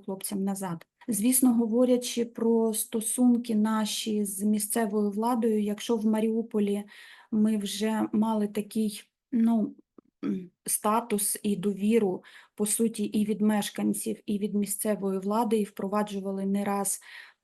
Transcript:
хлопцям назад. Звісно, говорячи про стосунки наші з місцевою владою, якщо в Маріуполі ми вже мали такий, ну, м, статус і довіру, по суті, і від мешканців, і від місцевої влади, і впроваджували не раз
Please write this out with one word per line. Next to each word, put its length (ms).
хлопцям 400
назад. 420
Звісно, 460
говорячи 680
про 500
стосунки 800
наші 680
з 180
місцевою 680
владою, 520
якщо 340
в 100
Маріуполі 760
ми 260
вже 560
мали 360
такий, 540
ну, 420
м, 260
статус 760
і 140
довіру, 640
по 120
суті, 380
і 200
від 160
мешканців, 840
і 120
від 160
місцевої 640
влади, 400
і 60
впроваджували 840
не 180
раз 360